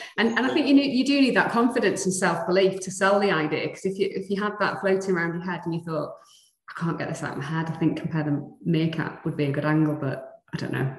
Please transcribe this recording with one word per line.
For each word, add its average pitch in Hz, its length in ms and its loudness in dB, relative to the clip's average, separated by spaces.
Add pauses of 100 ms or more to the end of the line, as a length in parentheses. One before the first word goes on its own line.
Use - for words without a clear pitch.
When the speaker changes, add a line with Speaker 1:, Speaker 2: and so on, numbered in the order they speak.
(180)
Speaker 1:
And, 226 120 2
and 233 100 -2
I 254 80 0
Speaker 2:
Yeah. 254 60 -2
Speaker 1:
think 294 140 2
you 285 60 6
need, 277 240 6
you 254 80 2
do 277 140 4
need 247 160 4
that 180 160 2
confidence 233 540 2
and 185 80 0
self-belief 185 640 2
to - 120 -10
sell 196 280 4
the 202 100 2
idea, 151 380 0
'cause - 160 -10
if 190 160 -2
you, 190 100 0
if - 200 -6
you 196 120 -2
had 208 180 -2
that 180 200 -2
floating 190 320 0
around 170 220 0
your 175 100 -6
head 175 220 -6
and 165 100 -2
you 165 80 -4
thought, 156 320 -4 (540)
"I - 100 -12
can't 165 180 -2
get - 120 -6
this - 140 -8
out - 100 -6
of - 60 -8
my 143 40 -6
head, 160 240 -4
I 165 100 -6
think 160 220 2
Compare 156 240 -2
the 147 400 -4
Meerkat 165 600 -2
would 151 100 -4
be 147 120 0
a 139 40 0
good 143 140 -2
angle, 151 300 2
but 135 340 -6 (240)
I - 40 -4
don't - 140 -6
know, 135 280 -2